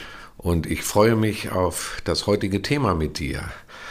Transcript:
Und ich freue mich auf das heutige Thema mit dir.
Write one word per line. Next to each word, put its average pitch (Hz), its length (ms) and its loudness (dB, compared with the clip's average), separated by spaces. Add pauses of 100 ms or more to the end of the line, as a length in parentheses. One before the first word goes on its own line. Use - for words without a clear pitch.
(360)
Und 82 300 0
ich 82 160 -4
freue 110 320 6
mich 110 380 0
auf - 500 -2
das - 240 -2
heutige 101 360 2
Thema 127 340 2
mit 78 240 -2
dir. 65 240 -4 (460)